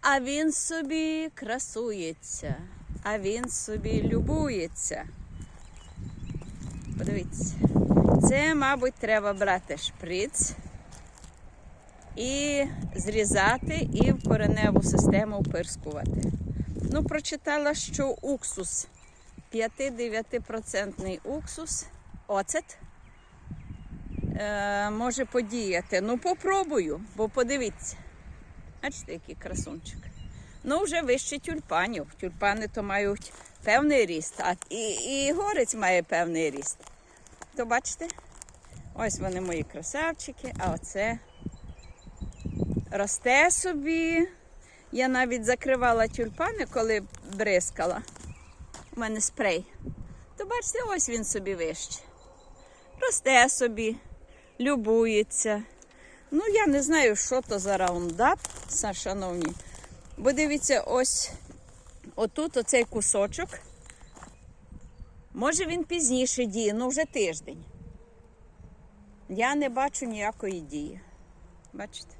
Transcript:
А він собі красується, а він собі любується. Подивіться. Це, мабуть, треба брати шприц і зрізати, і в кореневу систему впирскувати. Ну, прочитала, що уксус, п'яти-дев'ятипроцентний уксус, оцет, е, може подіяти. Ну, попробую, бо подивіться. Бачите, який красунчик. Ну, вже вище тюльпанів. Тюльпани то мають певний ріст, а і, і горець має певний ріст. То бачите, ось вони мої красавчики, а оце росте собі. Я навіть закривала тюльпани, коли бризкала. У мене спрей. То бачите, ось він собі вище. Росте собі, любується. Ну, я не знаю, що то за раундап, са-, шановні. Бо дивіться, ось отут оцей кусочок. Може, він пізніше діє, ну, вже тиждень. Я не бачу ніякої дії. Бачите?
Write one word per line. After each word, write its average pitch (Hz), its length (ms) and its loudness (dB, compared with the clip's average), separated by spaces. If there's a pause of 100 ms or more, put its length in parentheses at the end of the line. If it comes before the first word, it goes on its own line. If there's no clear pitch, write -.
А 277 180 6
він 285 320 0
собі 311 760 -2
красується, 214 1300 -6 (480)
а 208 160 -2
він 226 300 -2
собі - 540 -2
любується. 233 1040 -2 (1900)
Подивіться. 175 580 -2 (720)
Це, 294 260 6
мабуть, 269 380 4
треба 208 400 2
брати 190 440 2
шприц 185 760 -2 (1600)
і 277 500 0 (300)
зрізати, 208 1000 2
і - 180 6
в - 160 2
кореневу 214 560 4
систему 208 560 4
впирскувати. - 920 -2 (600)
Ну, 294 120 2
прочитала, 294 680 0
що - 340 -2 (140)
уксус, - 680 -4 (600)
п'яти-дев'ятипроцентний 220 1700 -4
уксус, - 640 -6 (420)
оцет, - 500 -2 (1600)
е, 208 540 0
може 240 360 0
подіяти. 202 760 0
Ну, 226 160 0
попробую, 302 840 0 (140)
бо 214 140 0
подивіться. 247 680 -2 (840)
Бачите, - 300 -8
який - 220 -12
красунчик. - 640 -8 (640)
Ну, 302 200 0
вже 330 180 0
вище 269 380 0
тюльпанів. 226 680 -2 (140)
Тюльпани 202 460 0
то 208 160 -4
мають 202 500 -2 (300)
певний 262 420 6
ріст, 165 340 -4
а 180 140 0 (160)
і, 220 220 -4
і 269 400 0
горець 330 440 2
має 185 280 4
певний 165 480 0
ріст. 139 260 -6 (760)
То 240 100 -2
бачите, 247 420 -2 (840)
ось 214 260 -2
вони 185 220 -4
мої 170 220 -2
красавчики, 277 960 -6
а 185 120 0
оце 214 480 -4 (1700)
росте 254 600 4
собі. 330 760 2 (640)
Я 254 160 2
навіть 254 380 2
закривала 240 600 4
тюльпани, 294 640 -2
коли 220 300 0 (300)
бризкала. 185 680 0 (960)
У 233 40 -8
мене 220 220 -2
спрей. 190 440 0 (720)
То 415 80 -6
бачите, 466 420 -2
ось 370 220 -2
він 233 160 -2
собі 196 300 -4
вище. 165 440 -6 (1000)
Росте 262 480 6
собі, 226 460 0 (640)
любується. 220 1040 2 (680)
Ну, 311 160 4
я 415 200 6
не 285 140 6
знаю, 277 340 6
що 254 260 0
то 208 180 -2
за 190 180 2
раундап, 175 600 2 (300)
са-, 208 240 -2
шановні. 180 600 -4 (640)
Бо 226 140 4
дивіться, 285 500 2
ось - 500 0 (840)
отут 302 420 0
оцей 240 260 4
кусочок. 208 680 0 (1800)
Може, 320 320 2
він 339 180 -2
пізніше 254 640 2
діє, 208 280 0
ну, 240 140 0
вже 285 180 0
тиждень. 165 580 -4 (1700)
Я 233 260 2
не 294 140 2
бачу 269 360 0
ніякої 208 540 -4
дії. 151 420 -8 (720)
Бачите? - 460 -12